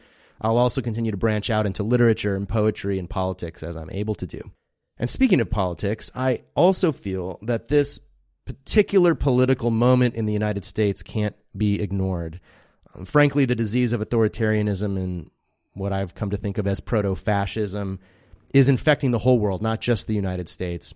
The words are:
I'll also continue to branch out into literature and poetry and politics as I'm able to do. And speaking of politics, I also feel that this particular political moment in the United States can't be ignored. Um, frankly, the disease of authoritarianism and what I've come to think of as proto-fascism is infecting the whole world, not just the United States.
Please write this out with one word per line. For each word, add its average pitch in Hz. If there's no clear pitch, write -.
I'll 113
also 123
continue 113
to 101
branch 107
out 107
into 101
literature 113
and 98
poetry 104
and 90
politics 92
as 82
I'm 80
able 107
to 87
do. -
And 117
speaking 208
of 95
politics, 98
I 127
also 180
feel 92
that 117
this 143
particular 180
political 127
moment 123
in 110
the 107
United 104
States 104
can't 104
be 101
ignored. 92
Um, 107
frankly, 143
the 120
disease 113
of 107
authoritarianism 107
and 92
what 98
I've 98
come 101
to 98
think 98
of 98
as 98
proto-fascism 101
is 135
infecting 139
the 117
whole 123
world, 98
not 110
just -
the 107
United 92
States. -